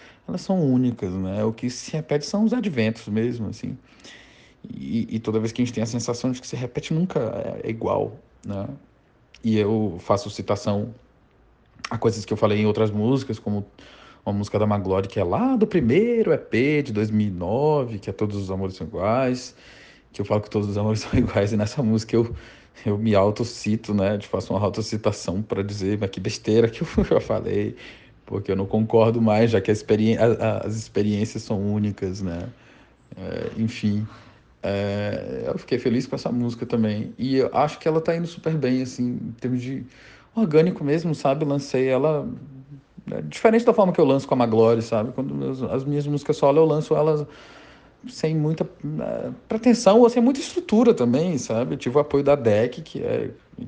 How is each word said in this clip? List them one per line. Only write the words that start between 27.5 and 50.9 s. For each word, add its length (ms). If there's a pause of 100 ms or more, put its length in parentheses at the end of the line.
porque 280
eu 40
não 80
concordo 560
mais, 300
já 100
que 100
a 40
experi-, 420
a, 100
a, 400
as 100
experiências 680
são 180
únicas, 640
né? 260 (680)
É, 420
enfim, 480 (560)
é, 880
eu 60
fiquei 220
feliz 260
com 80
essa 160
música 340
também, 540
e 200
eu 140
acho 280
que 80
ela 120
tá 140
indo 140
super 280
bem, 260
assim, 380
em 200
termos 200
de 240 (480)
orgânico 520
mesmo, 280
sabe? 320
Lancei 440
ela, 400 (800)
é, 100
diferente 440
da 100
forma 180
que 80
eu 40
lanço 240
com 60
a 20
Magloire, 440
sabe? 300
Quando 240
meus, 260
as 240
minhas 220
músicas 300
solo, 240
eu 40
lanço 300
elas 320 (800)
sem 280
muita, 320 (320)
é, 300 (180)
pretensão 520
ou 100
sem 120
muita 180
estrutura 520